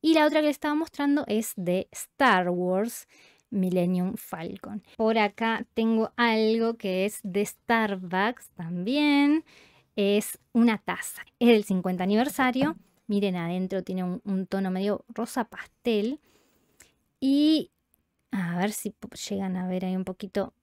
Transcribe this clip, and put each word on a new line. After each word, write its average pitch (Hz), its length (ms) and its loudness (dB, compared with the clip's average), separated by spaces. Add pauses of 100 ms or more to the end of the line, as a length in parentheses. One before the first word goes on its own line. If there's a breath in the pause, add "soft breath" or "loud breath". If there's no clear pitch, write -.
Y 320 140 4
la 302 120 6
otra 311 140 4
que 302 60 2
les 294 100 2
estaba 294 180 -2
mostrando 285 520 0
es 214 300 -2
de 180 340 -2
Star 190 600 2
Wars 185 580 -2 (420 soft breath)
Millennium 185 680 0
Falcon. 190 680 -12 (140)
Por 226 220 2
acá 226 460 -2 (100)
tengo 226 420 0
algo 226 580 2
que 190 320 -2
es 214 160 -6
de 202 220 -2
Starbucks 202 1040 -2
también. 285 960 2 (520 soft breath)
Es 208 420 0 (140)
una 233 260 4
taza. - 440 -8 (160)
Es 240 100 6
del 220 160 6
cincuenta 185 400 -2
aniversario. 262 720 0 (300)
Miren, 202 300 0
adentro 185 460 -2
tiene 185 220 -4
un, 180 200 -6
un 190 220 -4
tono 196 240 -2
medio 190 380 -2
rosa 233 360 -6
pastel. 226 760 -4 (1000 soft breath)
Y 294 500 4 (600)
a 175 280 -2
ver 202 140 0
si - 180 -8
po-, - 200 -18
llegan 190 460 -6
a 185 100 -4
ver 185 180 -4
ahí 185 120 -2
un 185 80 -4
poquito. 185 480 -6 (100)